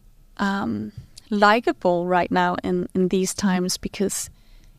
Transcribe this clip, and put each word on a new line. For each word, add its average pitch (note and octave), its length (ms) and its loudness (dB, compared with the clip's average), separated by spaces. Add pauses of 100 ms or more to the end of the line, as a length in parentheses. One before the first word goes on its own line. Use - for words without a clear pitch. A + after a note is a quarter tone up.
(360)
um, G#3 560 -4 (360)
likable G#3 800 2
right F3+ 240 2
now F3+ 320 2
in, F3+ 320 -2
in F#3 140 2
these F#3 260 0
times, F3+ 420 0
because - 540 -6 (480)